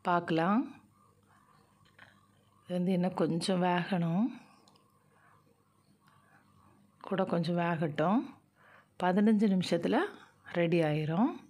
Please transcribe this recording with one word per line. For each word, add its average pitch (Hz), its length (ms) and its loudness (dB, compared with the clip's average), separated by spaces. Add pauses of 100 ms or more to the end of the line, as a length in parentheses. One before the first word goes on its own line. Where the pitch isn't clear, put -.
பார்க்கலாம். 175 720 0 (1900)
இது 180 100 -10
வந்து 180 180 0
இன்னும் 180 220 0
கொஞ்சம் 175 500 0
வேகணும். 175 600 0 (2750)
கூட 190 220 -2
கொஞ்சம் 175 320 0
வேகட்டும். 170 800 0 (680)
பதினஞ்சு 208 440 4
நிமிஷத்துல 185 520 0 (520)
ரெடி 170 300 2
ஆயிரும். 156 500 0 (180)